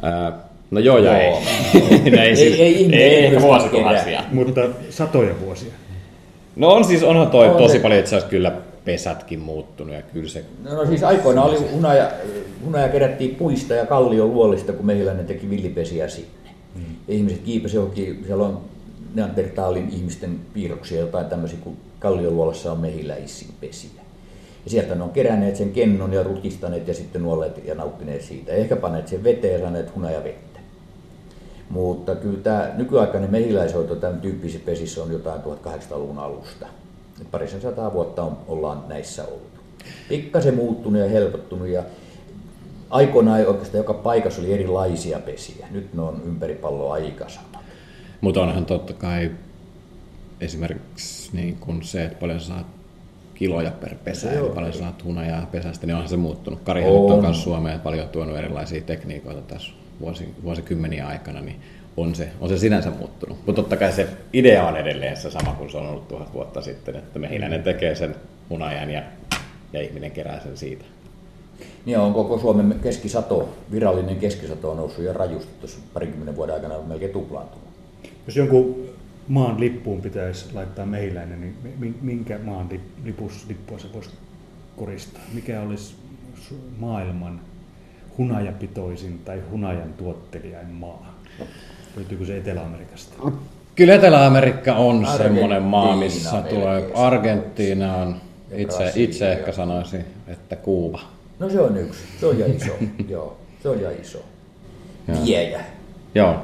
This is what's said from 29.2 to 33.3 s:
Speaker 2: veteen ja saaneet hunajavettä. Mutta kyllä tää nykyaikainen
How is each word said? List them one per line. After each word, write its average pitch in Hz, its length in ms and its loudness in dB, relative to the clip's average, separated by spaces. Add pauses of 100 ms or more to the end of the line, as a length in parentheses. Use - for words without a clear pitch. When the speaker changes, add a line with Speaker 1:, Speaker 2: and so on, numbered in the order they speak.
Speaker 2:
veteen 117 300 2
ja 87 60 -2
saaneet 85 340 -6
hunajavettä. 78 640 -8 (1120)
Mutta 90 440 -4
kyllä 101 280 -6
tää 107 340 -2
nykyaikainen 104 540 0